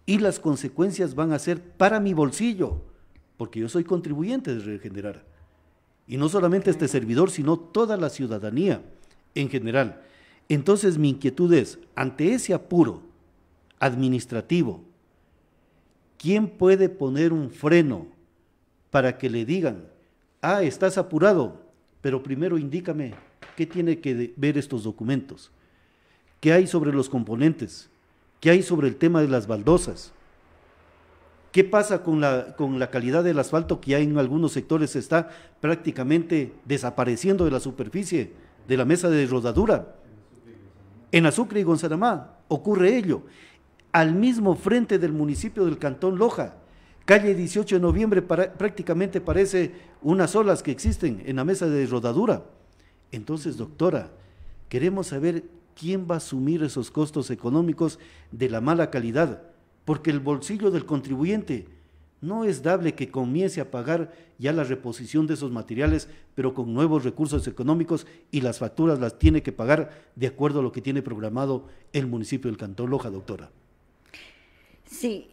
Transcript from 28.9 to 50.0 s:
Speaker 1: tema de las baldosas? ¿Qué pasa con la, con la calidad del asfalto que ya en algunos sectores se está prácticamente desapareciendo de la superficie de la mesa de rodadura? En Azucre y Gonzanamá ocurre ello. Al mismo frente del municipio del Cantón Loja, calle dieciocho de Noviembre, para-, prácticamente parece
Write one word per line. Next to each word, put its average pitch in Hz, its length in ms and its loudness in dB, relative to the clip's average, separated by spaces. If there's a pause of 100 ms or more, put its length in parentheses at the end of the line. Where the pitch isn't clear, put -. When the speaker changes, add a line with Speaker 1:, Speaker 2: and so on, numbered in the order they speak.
Speaker 1:
tema 165 260 4
de 151 60 4
las 123 200 0
baldosas? 110 680 0 (1400)
¿Qué 190 60 8
pasa 202 400 2
con 156 180 2
la, 131 340 0
con 135 220 -2
la 123 140 -2
calidad 131 320 0
del 170 160 2
asfalto 156 420 0
que - 80 -10
ya 139 80 4
en 147 220 2
algunos 143 320 2
sectores 156 400 0
se 143 80 -4
está 165 300 0 (300)
prácticamente 156 920 0 (120)
desapareciendo 127 800 0
de 156 40 4
la 131 100 0
superficie 139 720 -4 (360)
de 131 100 2
la 127 80 2
mesa 175 240 4
de 151 160 4
rodadura? 123 720 2 (1160)
En 170 140 6
Azucre 208 340 2
y 202 40 2
Gonzanamá 165 720 0 (120)
ocurre 190 480 2
ello. 185 280 0 (680)
Al 160 220 4
mismo 214 400 4
frente 214 460 2
del 160 140 0
municipio 151 520 -2
del 156 140 -2
Cantón 175 400 -2
Loja, 190 380 0 (480)
calle 202 280 6
dieciocho 190 440 0
de 175 40 4
Noviembre, 185 400 4
para-, 180 320 0
prácticamente 185 640 -2
parece 180 520 0 (320)